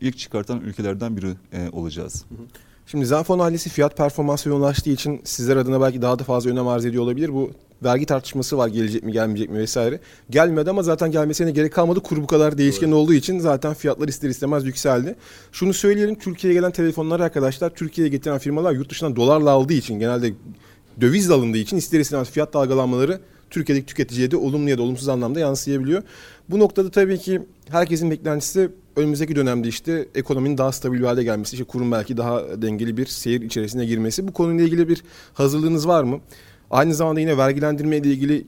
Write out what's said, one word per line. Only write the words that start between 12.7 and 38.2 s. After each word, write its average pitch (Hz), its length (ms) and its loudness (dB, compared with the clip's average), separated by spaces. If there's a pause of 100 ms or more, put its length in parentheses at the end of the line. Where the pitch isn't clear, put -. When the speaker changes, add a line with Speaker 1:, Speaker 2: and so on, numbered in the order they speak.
Speaker 1:
Doğru. 156 80 6
Speaker 2:
olduğu 156 140 6
için 180 260 2
zaten 156 340 0
fiyatlar 147 340 -2
ister 139 220 -4
istemez 139 360 -2
yükseldi. 131 500 0 (360)
Şunu 185 220 0
söyleyelim, 208 420 2
Türkiye'ye 180 440 0
gelen 180 120 2
telefonlar 165 480 0
arkadaşlar, 160 500 0
Türkiye'ye 160 420 -2
getiren 139 280 -2
firmalar 151 320 -2
yurt 135 180 -2
dışından 151 260 -4
dolarla 143 360 6
aldığı 135 220 4
için, 117 260 -2
genelde 120 340 0 (680)
dövizle 175 320 4
alındığı 117 240 2
için 110 200 -2
ister 160 220 0
istemez 135 300 -2
fiyat 147 240 -2
dalgalanmaları 135 680 2 (280)
Türkiye'deki 139 360 0
tüketiciye 127 460 -2
de 131 60 2
olumlu 143 320 0
ya 131 80 2
da 120 40 -2
olumsuz 127 280 -2
anlamda 127 300 -2
yansıyabiliyor. 139 640 -2 (460)
Bu 190 100 0
noktada 190 320 4
tabii 190 260 4
ki 185 240 -4 (280)
herkesin 165 420 0
beklentisi 156 580 -2 (260)
önümüzdeki 151 400 0
dönemde 123 320 0
işte 156 480 -4
ekonominin 135 420 0
daha 135 140 2
stabil 127 280 -4
bir 123 40 0
hale 123 200 2
gelmesi, 107 300 -2
işte 127 100 -8
kurun 123 280 -2
belki 113 260 -2
daha 110 440 -4
dengeli 110 360 -2
bir 131 80 -2
seyir 120 360 -4
içerisine 113 440 -4
girmesi. 113 420 -2
Bu 185 60 -8
konuyla 170 320 2
ilgili 165 240 2
bir 170 140 0 (300)
hazırlığınız 156 540 2
var 170 160 4
mı? 127 160 0 (520)
Aynı 151 240 4
zamanda 160 240 0
yine 156 180 2
vergilendirme 147 600 2
ile 143 140 2
ilgili 139 360 0